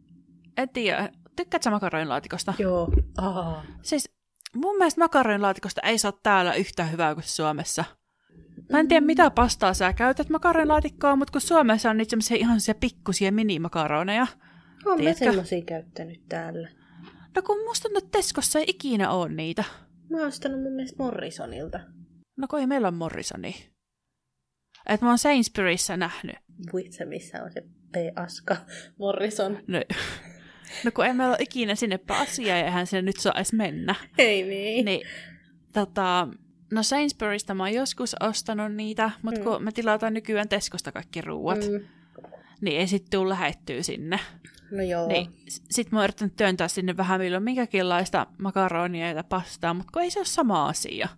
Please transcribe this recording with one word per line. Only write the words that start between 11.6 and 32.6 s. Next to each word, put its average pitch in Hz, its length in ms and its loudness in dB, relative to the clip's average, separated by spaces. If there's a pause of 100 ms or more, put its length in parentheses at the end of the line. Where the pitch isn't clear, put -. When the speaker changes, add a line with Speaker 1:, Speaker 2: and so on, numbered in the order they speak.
Speaker 1:
on 220 60 2
niitä 220 140 0
semmosia 220 260 2
ihan 214 120 4 (120)
semmosia 214 200 2
pikkusia 196 520 0
minimakaroneja. 180 960 0 (600)
Speaker 2:
Oon 370 120 4
mä 302 40 0
Speaker 1:
Tiedätkö? 311 220 2
Speaker 2:
semmosia 185 380 2
käyttänyt 170 680 -10
täällä. 165 400 -8 (680)
Speaker 1:
No 381 60 2
kun 415 220 0
musta 466 180 -4
tuntuu, 415 160 -2
että 392 200 0
Teskossa - 400 0
ei 311 100 2
ikinä 220 420 0
oo 175 180 0
niitä. 160 360 -4 (460)
Speaker 2:
Mä 330 80 -2
oon 311 100 -2
ostanut 269 340 -6
mun 269 100 -4
mielestä 262 300 -6
Morrisonilta. 160 800 -8 (560)
Speaker 1:
No 269 140 -6
kun 302 100 -2
ei 262 60 0
meillä 254 220 2
ole 175 80 -2
Morrisonia. - 560 -8 (1400)
Et 208 120 2
mä 240 80 4
oon 240 100 6
Sainsburyssä 202 800 2
nähnyt. 175 400 -6 (400)
Speaker 2:
Vitsi, 185 280 -8
missä - 400 -10
on 165 80 -12
se - 80 -10 (320)
P. - 20 -4 (220)
Aska 175 400 -4 (420)
Morrison? 202 680 -2
Speaker 1:
No, 180 120 -2 (1040)
no 240 100 0
kun - 120 2
ei 254 60 2
meillä 254 200 2
ole - 100 0
ikinä 220 320 -2
sinne 202 340 -2
asiaa 208 500 0
ja 165 60 2